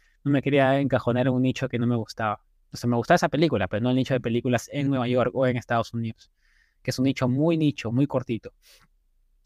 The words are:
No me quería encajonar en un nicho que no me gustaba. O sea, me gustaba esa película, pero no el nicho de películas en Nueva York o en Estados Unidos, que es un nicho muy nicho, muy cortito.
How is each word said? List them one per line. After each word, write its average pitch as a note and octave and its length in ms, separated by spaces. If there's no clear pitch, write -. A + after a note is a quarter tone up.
No C#3+ 80
me C#3 100
quería C#3 380
encajonar B2+ 480
en C3 60
un B2+ 80
nicho C3 260
que B2 100
no A#2 100
me A#2+ 100
gustaba. G#2+ 440
O - 60
sea, A#2+ 120
me A#2+ 60
gustaba A#2+ 220
esa E3+ 100
película, C#3 400
pero G#2 160
no B2 60
el B2+ 80
nicho C3 160
de A#2+ 80
películas A#2+ 500
en C#3+ 160
Nueva B2+ 220
York B2 240
o C3 120
en B2 120
Estados A#2 360
Unidos, A2+ 380
que B2+ 100
es - 80
un B2+ 40
nicho C3+ 240
muy D3+ 300
nicho, C#3+ 340
muy C3+ 160
cortito. - 460